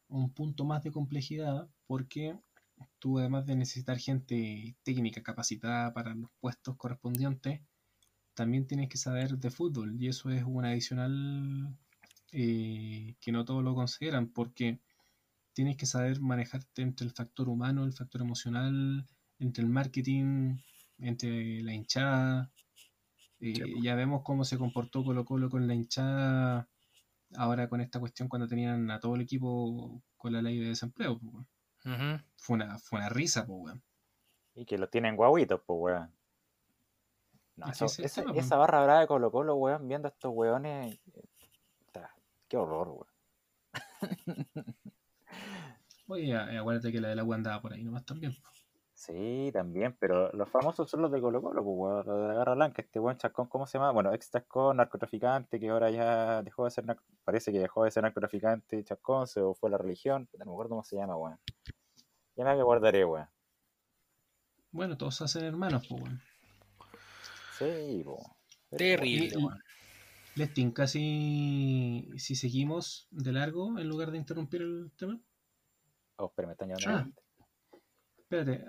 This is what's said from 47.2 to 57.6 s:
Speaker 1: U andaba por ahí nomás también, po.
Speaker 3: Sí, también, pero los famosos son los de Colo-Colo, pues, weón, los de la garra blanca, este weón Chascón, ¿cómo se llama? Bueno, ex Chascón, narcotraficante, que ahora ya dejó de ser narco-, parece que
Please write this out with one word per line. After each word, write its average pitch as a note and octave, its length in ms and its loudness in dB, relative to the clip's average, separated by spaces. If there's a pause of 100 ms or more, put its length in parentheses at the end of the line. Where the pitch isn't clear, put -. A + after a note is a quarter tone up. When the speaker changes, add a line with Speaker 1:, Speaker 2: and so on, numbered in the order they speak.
Speaker 1:
U A2+ 80 0
andaba A2 280 -2
por A2 120 -10
ahí G#2+ 120 -10
nomás A#2 200 -8
también, D3 300 -6
po. - 140 -20 (460)
Speaker 3:
Sí, A#2+ 580 -4
también, G2 480 0
pero F#2 320 4
los G2+ 180 0
famosos C#3+ 400 2
son D#3 120 2
los D#3 100 4
de C#3 80 2
Colo-Colo, A#2+ 420 0
pues, G2+ 160 0
weón, G2 280 0
los G#2 140 0
de G#2+ 80 2
la G#2+ 60 0
garra B2 200 4
blanca, C#3 280 2
este - 160 -6
weón B2 180 2
Chascón, B2 320 -2
¿cómo C3+ 180 -2
se - 120 -4
llama? C#3 140 4
Bueno, G2+ 200 6
ex - 180 -2
Chascón, C3 480 4
narcotraficante, A#2+ 800 2
que A2 80 -2
ahora A2+ 220 6
ya A2+ 520 2
dejó G2+ 220 -4
de A#2+ 80 0
ser - 120 -4
narco-, A2+ 200 -4 (180)
parece G#2+ 300 0
que G2 80 4